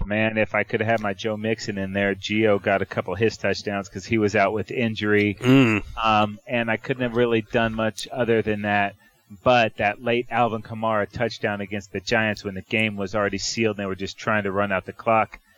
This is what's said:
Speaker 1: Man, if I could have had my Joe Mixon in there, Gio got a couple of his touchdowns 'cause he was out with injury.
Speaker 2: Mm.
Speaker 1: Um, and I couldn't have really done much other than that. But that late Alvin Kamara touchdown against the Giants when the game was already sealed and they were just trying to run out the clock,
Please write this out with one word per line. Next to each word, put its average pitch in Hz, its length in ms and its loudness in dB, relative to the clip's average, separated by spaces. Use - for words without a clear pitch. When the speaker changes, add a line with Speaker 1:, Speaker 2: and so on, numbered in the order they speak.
Speaker 1:
Man, 110 320 0
if 107 160 0
I 104 100 0
could 110 180 -2
have 110 80 2
had 113 120 2
my 101 120 -2
Joe 107 220 -4
Mixon 110 420 -2
in 95 160 -4
there, 101 220 2
Gio 104 460 2
got 98 200 2
a 98 40 0
couple 95 280 -4
of 92 60 -6
his 110 180 2
touchdowns 98 520 -4
'cause 95 160 -12
he 117 120 0
was 107 180 2
out 98 180 4
with 104 180 -4
injury. 104 680 0
Speaker 2:
Mm. 123 420 4
Speaker 1:
Um, 107 460 2
and 117 220 -2
I 110 80 0
couldn't 127 260 -6
have 117 120 -4
really 117 260 4
done 113 320 0
much 110 380 -2
other 113 300 2
than 104 200 -2
that. 101 340 0
But 120 340 4
that 104 260 0
late 120 260 0
Alvin 113 320 0
Kamara 110 480 -2
touchdown 110 500 -4
against 101 320 -8
the 98 100 -6
Giants 110 420 0
when 101 100 -6
the 92 80 -8
game 110 360 -2
was 98 180 -4
already 98 240 0
sealed 107 380 -2
and 101 60 -6
they 98 40 -4
were 95 80 -4
just 92 240 -8
trying 107 240 0
to 98 80 -2
run 101 200 0
out 92 140 0
the - 80 -12
clock, 110 460 0